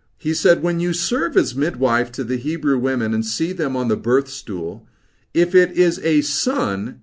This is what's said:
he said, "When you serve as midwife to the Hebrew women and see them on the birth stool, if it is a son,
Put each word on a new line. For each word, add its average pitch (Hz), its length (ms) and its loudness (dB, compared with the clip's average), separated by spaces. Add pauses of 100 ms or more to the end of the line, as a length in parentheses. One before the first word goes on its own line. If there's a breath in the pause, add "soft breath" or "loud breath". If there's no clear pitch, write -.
(180)
he 160 160 -2
said, 160 300 4
"When 170 160 0
you 175 140 0
serve 302 420 -2
as 123 180 2
midwife 123 600 0
to 135 100 -4
the 120 140 -2
Hebrew 143 420 0
women 120 340 0
and 110 120 0
see 170 260 -2
them 156 240 -2
on 127 140 0
the 110 80 2
birth 131 320 2
stool, 92 580 -8 (460 soft breath)
if 170 200 2
it 185 180 4
is 175 280 2
a 156 220 2
son, 131 800 -2